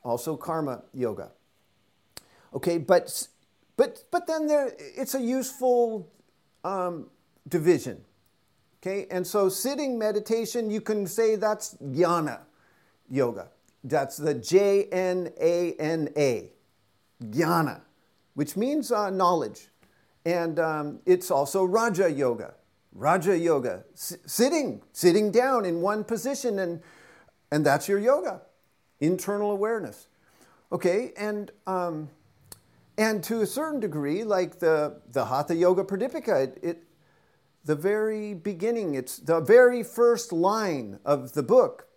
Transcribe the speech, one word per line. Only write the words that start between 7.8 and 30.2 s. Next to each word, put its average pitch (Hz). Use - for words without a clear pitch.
Okay, 196
and 180
so 196
sitting 262
meditation, 220
you 208
can 214
say 220
that's 190
Jnana 151
Yoga. 120
That's 135
the 151
J 196
N 185
A 170
N 156
A, 135
Jnana, 151
which 139
means, 269
uh, 208
knowledge. 175
And, 170
um, 151
it's 180
also 147
Raja 190
Yoga. 123
Raja 170
Yoga, 135
s-, -
sitting, 247
sitting 196
down 240
in 170
one 208
position, 226
and, 170
and 147
that's 147
your 196
yoga, 254
internal 196
awareness. 202